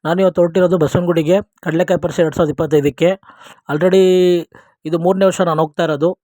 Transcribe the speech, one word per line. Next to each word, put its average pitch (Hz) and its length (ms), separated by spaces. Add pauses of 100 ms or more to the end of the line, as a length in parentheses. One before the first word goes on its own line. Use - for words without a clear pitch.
ನಾನು 175 160
ಇವತ್ತು 180 200
ಹೊರಟಿರೋದು 175 360
ಬಸವನಗುಡಿಗೆ, 170 640 (200)
ಕಡಲೆಕಾಯಿ 170 380
ಪರಿಷೆ 170 220
ಎರಡು 160 140
ಸಾವಿರದ 156 160
ಇಪ್ಪತ್ತೈದಕ್ಕೆ. 147 580 (640)
Already 180 300 (840)
ಇದು 165 140
ಮೂರನೇ 190 260
ವರ್ಷ 190 160
ನಾನು 160 200
ಹೋಗ್ತಾ 156 220
ಇರೋದು. 160 400